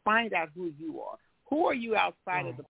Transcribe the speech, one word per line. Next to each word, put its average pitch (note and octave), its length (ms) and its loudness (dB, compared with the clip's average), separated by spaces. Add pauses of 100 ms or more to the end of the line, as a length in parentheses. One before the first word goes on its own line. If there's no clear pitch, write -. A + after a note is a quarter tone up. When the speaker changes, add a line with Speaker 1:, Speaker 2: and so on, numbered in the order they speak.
Speaker 1:
find G#3+ 280 4
out E3 220 0
who F3 240 -6
you D3+ 220 -8
are. - 180 -10 (320)
Who D#4 160 4
are D4+ 80 4
you A#3 200 -2
outside F3+ 520 0
of - 0 -
Speaker 2:
Right. - 100 -8
Speaker 1:
the - 140 -12